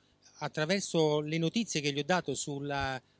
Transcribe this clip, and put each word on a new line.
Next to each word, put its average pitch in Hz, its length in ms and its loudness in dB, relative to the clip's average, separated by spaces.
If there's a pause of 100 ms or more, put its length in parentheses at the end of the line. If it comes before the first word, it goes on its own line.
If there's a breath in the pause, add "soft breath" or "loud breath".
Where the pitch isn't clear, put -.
(400)
attraverso 156 840 2
le 151 160 -2
notizie 165 420 0
che 143 140 0
gli 139 60 -2
ho 143 40 0
dato 165 300 2
sulla 139 680 -4 (180)